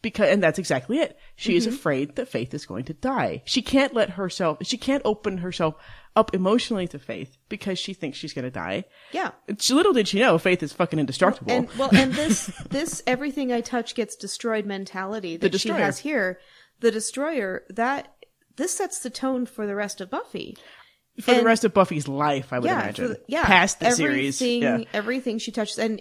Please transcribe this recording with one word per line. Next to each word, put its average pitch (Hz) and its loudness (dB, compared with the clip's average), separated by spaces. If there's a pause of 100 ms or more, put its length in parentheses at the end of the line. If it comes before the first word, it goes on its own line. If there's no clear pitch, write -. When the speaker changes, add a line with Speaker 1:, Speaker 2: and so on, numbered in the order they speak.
Speaker 1:
Because, 214 2
and 196 4
that's 160 2
exactly 165 -2
it. - -2 (180)
She - 0
is 196 4
Speaker 2:
Mm-hmm. 226 -2
Speaker 1:
afraid 147 -2
that 247 -4
Faith 123 -6
is 147 -10
going 101 -8
to 160 -10
die. 151 -2
She - 0
can't 269 2
let 208 2
herself, 175 -2
she 226 -6
can't 269 0
open 208 -2
herself 170 -2 (420)
up - 4
emotionally 190 0
to 143 -12
Faith - -12 (140)
because 185 -6
she 190 -8
thinks 143 -10
she's - -12
gonna 127 -6
die. 92 -6 (260)
Speaker 2:
Yeah. 320 -4 (280)
Speaker 1:
She, - 0
little 359 6
did 220 4
she 196 0
know, 175 6
Faith 180 2
is 147 -6
fucking 165 0
indestructible. 151 2
Speaker 2:
And, 247 2 (100)
well, 269 2
and 269 6
this, 285 0
Speaker 1:
<laughs> - -12
Speaker 2:
this 302 -4
everything 269 -2
I 233 0
touch 233 -6
gets 220 -4
destroyed 214 -4
mentality 190 -8
Speaker 1:
The 175 2
Speaker 2:
that 185 0
she 220 -2
Speaker 1:
Destroyer. - 2
Speaker 2:
has 196 -2
here, 202 -2 (400)
the 233 4
Destroyer, 220 -4
that, 247 -4 (420)
this 339 -4
sets - -4
the 247 -8
tone 254 -2
for - -8
the 202 -4
rest 202 -6
of 190 -10
Buffy. 311 -8 (640)
Speaker 1:
For 247 2
the 247 8
Speaker 2:
And 233 4
Speaker 1:
rest 226 4
of 202 4
Buffy's 170 4
life, 139 -2
I 127 0
would 123 -2
Speaker 2:
Yeah, 359 2
for 214 -2
Speaker 1:
imagine. - -4
Speaker 2:
the, 220 -6
yeah. 302 0
Speaker 1:
Past 190 6
the 226 4
series. 139 2
Speaker 2:
Everything, 240 2
Speaker 1:
Yeah. 233 2 (100)
Speaker 2:
everything 233 -2
she 214 -8
touches, 208 -6
and, 220 0